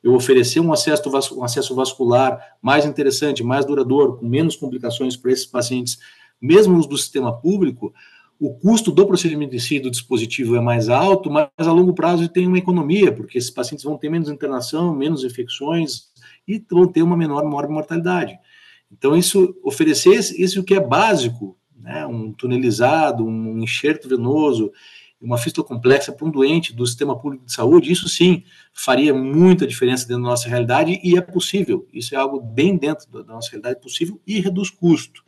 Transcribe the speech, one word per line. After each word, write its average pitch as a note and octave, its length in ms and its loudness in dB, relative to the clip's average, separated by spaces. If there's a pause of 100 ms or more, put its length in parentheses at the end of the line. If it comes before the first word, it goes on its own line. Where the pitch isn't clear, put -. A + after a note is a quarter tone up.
eu B2 140 4
oferecer B2 440 4
um E3 120 2
acesso D3+ 400 0
vas-, C3+ 200 -2
um B2+ 120 -10
acesso C3 320 -4
vascular B2+ 640 0 (220)
mais C#3+ 240 2
interessante, C#3 580 -2
mais C3 220 0
duradouro, C3+ 520 0
com A#2+ 100 -12
menos D3+ 280 0
complicações B2+ 640 -8
pra B2 140 -2
esses C3 140 -2
pacientes, B2 540 -6 (420)
mesmo F3+ 360 6
os D#3 100 2
do C#3 100 -6
sistema B2 380 -4
público, D3 580 -2 (460)
o C3+ 140 -6
custo G#3+ 380 2
do F#3 160 6
procedimento D3+ 480 -2
em A#2 40 -4
si, C#3+ 200 -2
do B2+ 100 -6
dispositivo, A#2 680 -2
é A#2+ 40 2
mais A#2+ 280 0
alto, F3+ 420 2
mas D3+ 260 2
a E3 140 2
longo F3+ 220 4
prazo E3+ 340 2
tem F3+ 180 0
uma F#3 120 2
economia, F3+ 540 2
porque A#2 260 -8
esses A#2+ 120 -6
pacientes C3+ 360 -10
vão D3 120 -6
ter D3 120 -8
menos D#3+ 200 -2
internação, D3 640 -4
menos C#3+ 300 -2
infecções C#3 840 -6 (400)
e G#3+ 220 -6
vão F3+ 160 6
ter E3+ 160 0
uma E3+ 140 2
menor D3+ 300 -2
morbimortalidade. D3+ 920 -4 (540)
Então, D3 260 2
isso, F3+ 460 2
oferecer D#3 480 4
esse, A3 280 0
esse F#3+ 200 0
o F3+ 40 -4
que F#3+ 120 2
é F#3+ 40 2
básico, B2+ 800 -2 (180)
né, D3+ 300 -14
um A2+ 280 -10
tunelizado, B2 920 0
um A2+ 320 -6
enxerto C#3 500 -4
venoso, B2+ 640 0 (480)
uma A#2+ 180 -6
fístula D#3+ 280 -6
complexa C3 460 2
pra D#3 160 -8
um - 20 -2
doente C#3+ 460 0
do A#2+ 100 -4
sistema B2 320 -4
público C3+ 280 -12
de - 80 -12
saúde, C#3+ 380 4
isso F3 180 -2
sim F3 340 2 (300)
faria C3+ 400 0
muita D3+ 520 4
diferença B2+ 400 -2
dentro B2 180 -4
da B2 60 -4
nossa A#2+ 200 -4
realidade B2+ 520 0
e F3 160 4
é F3+ 40 2
possível. F3 720 -4
Isso A#2+ 200 -10
é C#3 40 -4
algo C3+ 220 -2
bem C3 380 0
dentro D3+ 320 -6
da A2+ 140 -20
nossa A2+ 260 -16
realidade, - 320 -10
possível E3 460 -8
e G3+ 140 -4
reduz F#3 280 -4
custo. - 580 0